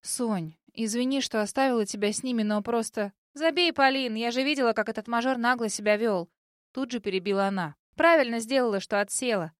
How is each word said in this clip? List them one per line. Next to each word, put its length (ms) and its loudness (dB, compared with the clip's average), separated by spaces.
«Сонь, 560 -4
извини, 480 -2
что 200 -2
оставила 460 0
тебя 260 -2
с 100 -6
ними, 200 -2
но 200 0
просто». 500 -2
«Забей, 380 2
Полин, 420 2
я 180 -2
же 100 0
видела, 300 2
как 160 0
этот 180 -8
мажор 320 0
нагло 300 0
себя 280 0
вёл», 320 0
тут 180 -4
же 80 -4
перебила 480 0
она. 300 -2
«Правильно 460 4
сделала, 400 0
что 200 -2
отсела». 600 -2